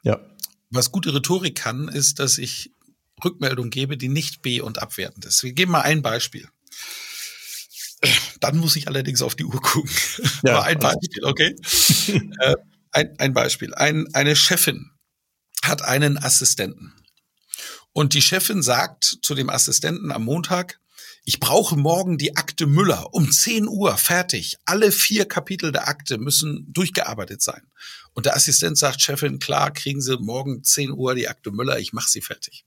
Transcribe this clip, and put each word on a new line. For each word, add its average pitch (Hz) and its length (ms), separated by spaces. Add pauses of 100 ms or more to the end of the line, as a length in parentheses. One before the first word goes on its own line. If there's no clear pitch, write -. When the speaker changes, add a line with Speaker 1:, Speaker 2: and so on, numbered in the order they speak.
Speaker 1:
Ja. 107 160 (500)
Speaker 2:
Was 123 220
gute 165 220
Rhetorik 175 420
kann, 127 320
ist, 143 320
dass 131 180
ich - 340 (520)
Rückmeldung 135 460
gebe, 135 280
die 127 100
nicht 147 340
be- 123 220
und 110 160
abwertend - 460
ist. - 180
Wir 123 100
geben 180 180
mal 156 100
ein 151 200
Beispiel. 113 460 (1900)
Dann 139 180
muss 165 180
ich 147 120
allerdings 135 340
auf 127 140
die 156 80
Uhr - 180
gucken. - 300 (520)
Speaker 1:
Ja, 123 100
Speaker 2:
Aber 135 100
ein 160 160
Speaker 1:
alles 139 200
gut. - 20
Speaker 2:
Beispiel, - 240
okay? 139 360
<laughs> - 760
Äh, 131 160 (360)
ein, - 280
ein 135 140
Beispiel. - 400
Ein, 156 400
eine 143 220
Chefin - 560 (720)
hat 147 180
einen 143 360
Assistenten. - 760 (1000)
Und 151 220
die 143 80
Chefin 190 400
sagt - 600
zu - 140
dem 135 140
Assistenten 147 600
am 113 120
Montag, 175 560 (460)
"Ich - 140
brauche - 360
morgen 165 420
die 143 200
Akte - 280
Müller 156 480
um 160 180
zehn 220 360
Uhr 196 300
fertig. 175 680
Alle 202 260
vier 208 340
Kapitel 170 460
der - 160
Akte 139 300
müssen 143 540
durchgearbeitet 110 680
sein." - 220 (500)
Und 120 120
der 139 100
Assistent 151 420
sagt, 135 240
"Chefin, 139 380
klar, 139 320
kriegen 139 300
Sie 127 160
morgen 131 460
zehn 139 280
Uhr 127 240
die 117 120
Akte 113 240
Müller, 120 280
ich 101 140
mach 117 140
sie - 140
fertig." - 460